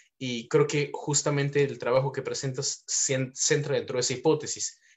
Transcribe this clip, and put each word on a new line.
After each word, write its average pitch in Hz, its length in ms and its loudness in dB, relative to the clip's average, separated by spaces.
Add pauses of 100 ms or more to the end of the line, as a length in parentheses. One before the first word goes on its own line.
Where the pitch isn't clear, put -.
(160)
y 123 300 -6
creo 147 220 4
que 143 240 0
justamente 143 720 0
el 135 160 -4
trabajo 131 320 2
que 127 100 -6
presentas 131 640 -4
cen-, 131 480 -2
centra 143 400 2
dentro 123 220 0
de 120 60 2
esa 127 100 0
hipótesis, 127 680 0 (160)